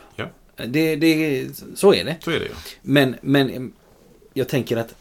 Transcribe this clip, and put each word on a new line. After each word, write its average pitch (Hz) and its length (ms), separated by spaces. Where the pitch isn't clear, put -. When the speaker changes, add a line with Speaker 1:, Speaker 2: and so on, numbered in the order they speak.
Speaker 1:
Ja. 110 100
Speaker 2:
Det, 156 300
det, 151 520
så 190 200
är 90 100
det. 147 160
Speaker 1:
Så 165 100
är 143 100
det, - 60
ja. - 80
Speaker 2:
Men, 135 380
men, 135 300
em, 123 220
jag 127 140
tänker 120 280
att 113 240